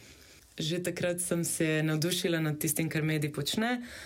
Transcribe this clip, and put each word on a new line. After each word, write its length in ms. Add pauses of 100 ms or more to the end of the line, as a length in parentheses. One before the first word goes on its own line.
(580)
Že 260
takrat 380
sem 220
se 400
navdušila 560
nad 200
tistim, 300
kar 140
medij 280
počne, 520 (220)